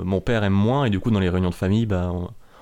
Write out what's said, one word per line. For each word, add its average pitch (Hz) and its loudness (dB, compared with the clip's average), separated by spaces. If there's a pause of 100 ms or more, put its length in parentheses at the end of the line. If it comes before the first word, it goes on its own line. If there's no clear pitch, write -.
mon 92 0
père 113 0
aime 98 2
moins 120 2
et 113 0
du 98 0
coup 120 0
dans 104 2
les 95 2
réunions 92 0
de 87 -4
famille, 104 0
bah, 90 -2
on, 90 -6 (320)